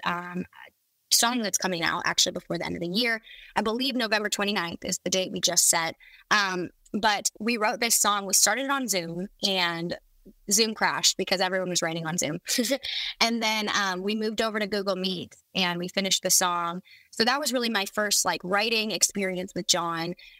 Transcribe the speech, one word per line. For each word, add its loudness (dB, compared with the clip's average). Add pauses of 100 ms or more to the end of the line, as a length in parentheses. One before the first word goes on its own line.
um, -4 (220)
a -4
song 2
that's -2
coming -2
out 0
actually 2
before -6
the -4
end -4
of -8
the -2
year. -2 (340)
I 4
believe 0
November 0
twenty-ninth -2
is -4
the -4
date 0
we -6
just 4
set. 2 (340)
Um, 2 (240)
but 2
we 0
wrote 0
this 2
song. 2
We 2
started 4
on 0
Zoom, -4 (140)
and 0 (540)
Zoom 2
crashed 2
because 0
everyone 0
was 0
writing -2
on -2
Zoom. -2 (160)
<laughs> 0 (400)
And 2
then, 0
um, 0
we 0
moved -2
over -2
to 0
Google -2
Meet, -4 (200)
and 0
we -4
finished -2
the -2
song. 0 (260)
So -2
that 2
was -2
really 0
my 0
first, 0
like, 0
writing 0
experience 0
with -4
John. 0 (260)